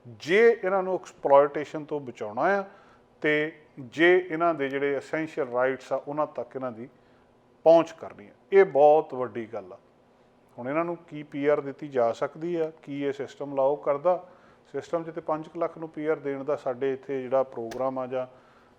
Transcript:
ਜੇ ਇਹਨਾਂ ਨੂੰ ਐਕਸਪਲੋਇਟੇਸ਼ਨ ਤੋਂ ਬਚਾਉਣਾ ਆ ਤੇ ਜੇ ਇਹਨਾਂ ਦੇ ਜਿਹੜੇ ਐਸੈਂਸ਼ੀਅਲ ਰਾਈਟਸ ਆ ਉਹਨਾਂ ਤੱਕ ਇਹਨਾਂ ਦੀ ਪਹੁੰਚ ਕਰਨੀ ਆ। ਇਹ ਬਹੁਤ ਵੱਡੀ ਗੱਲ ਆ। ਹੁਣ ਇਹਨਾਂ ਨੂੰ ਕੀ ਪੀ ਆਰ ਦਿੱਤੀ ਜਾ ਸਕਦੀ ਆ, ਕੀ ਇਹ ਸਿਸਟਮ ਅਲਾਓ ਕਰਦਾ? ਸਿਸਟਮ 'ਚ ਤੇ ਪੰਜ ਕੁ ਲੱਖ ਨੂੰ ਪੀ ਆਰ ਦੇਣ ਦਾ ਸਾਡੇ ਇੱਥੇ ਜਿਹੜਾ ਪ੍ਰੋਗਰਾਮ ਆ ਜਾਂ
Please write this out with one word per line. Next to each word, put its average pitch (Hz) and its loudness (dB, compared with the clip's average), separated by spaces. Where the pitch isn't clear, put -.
ਜੇ 202 2
ਇਹਨਾਂ 185 0
ਨੂੰ 185 -4
ਐਕਸਪਲੋਇਟੇਸ਼ਨ 147 2
ਤੋਂ 147 -8
ਬਚਾਉਣਾ 117 -8
ਆ 196 0
ਤੇ 151 0
ਜੇ 175 4
ਇਹਨਾਂ 165 0
ਦੇ 139 -4
ਜਿਹੜੇ 139 -2
ਐਸੈਂਸ਼ੀਅਲ 156 -6
ਰਾਈਟਸ 127 -2
ਆ - 0
ਉਹਨਾਂ 147 -4
ਤੱਕ - -12
ਇਹਨਾਂ 131 -8
ਦੀ 117 -16
ਪਹੁੰਚ 165 8
ਕਰਨੀ - -18
ਆ। - -20
ਇਹ 196 8
ਬਹੁਤ 147 6
ਵੱਡੀ 117 -6
ਗੱਲ 98 -12
ਆ। 98 -18
ਹੁਣ 123 -10
ਇਹਨਾਂ 160 -2
ਨੂੰ 170 -6
ਕੀ 151 -14
ਪੀ 143 -8
ਆਰ 143 4
ਦਿੱਤੀ 139 -12
ਜਾ 120 0
ਸਕਦੀ 156 -6
ਆ, 160 -2
ਕੀ 143 -8
ਇਹ 139 -2
ਸਿਸਟਮ 139 -12
ਅਲਾਓ 139 2
ਕਰਦਾ? 147 -2
ਸਿਸਟਮ 160 -6
'ਚ 160 -12
ਤੇ 165 -12
ਪੰਜ 160 -6
ਕੁ 170 -14
ਲੱਖ 165 -4
ਨੂੰ 160 -12
ਪੀ 151 -10
ਆਰ 156 0
ਦੇਣ 139 -6
ਦਾ 143 -4
ਸਾਡੇ 131 -4
ਇੱਥੇ 135 -6
ਜਿਹੜਾ 131 0
ਪ੍ਰੋਗਰਾਮ 127 -6
ਆ 127 -6
ਜਾਂ 127 -6